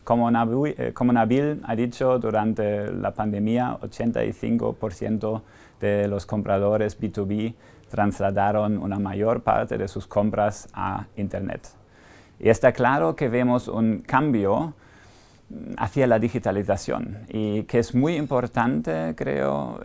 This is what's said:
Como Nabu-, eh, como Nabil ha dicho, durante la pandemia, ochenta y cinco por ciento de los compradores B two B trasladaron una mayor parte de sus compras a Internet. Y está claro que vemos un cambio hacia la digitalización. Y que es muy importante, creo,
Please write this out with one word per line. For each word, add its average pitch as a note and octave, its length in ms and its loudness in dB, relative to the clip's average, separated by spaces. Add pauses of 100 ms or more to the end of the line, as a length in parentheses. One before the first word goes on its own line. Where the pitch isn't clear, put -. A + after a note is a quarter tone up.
Como A#2 260 2
Nabu-, A#2 380 0
eh, B2+ 260 -4
como B2 180 2
Nabil B2+ 540 2
ha A2+ 100 -4
dicho, B2 440 0
durante G#2+ 720 0
la G2 240 -4
pandemia, A2 640 -2
ochenta A#2 420 -2
y A2 100 -2
cinco A2+ 400 -2
por G#2+ 200 -6
ciento A2 480 -4 (380)
de G2+ 280 2
los G2+ 200 -2
compradores G#2 720 0
B G#2+ 100 -2
two G2+ 160 -4
B G#2+ 300 -2 (340)
trasladaron G2+ 880 2
una G2 220 -4
mayor G2+ 420 0
parte A2 380 0
de G2 80 -2
sus - 180 -10
compras G#2 680 0
a F#2+ 420 -6
Internet. F#2+ 520 -6 (720)
Y G2+ 100 4
está A#2 220 6
claro C#3+ 440 2
que C#3 140 0
vemos B2 380 2
un A2 380 0
cambio C3+ 680 2 (1040)
hacia B2 300 0
la A2+ 120 6
digitalización. G2+ 1000 -2 (100)
Y G#2+ 340 -2
que - 160 0
es A#2 160 0
muy D3+ 220 2
importante, D3 1000 0
creo, - 680 -2